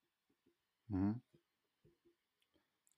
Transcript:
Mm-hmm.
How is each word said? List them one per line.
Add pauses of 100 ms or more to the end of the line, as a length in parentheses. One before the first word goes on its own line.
(920)
Mm-hmm. (1900)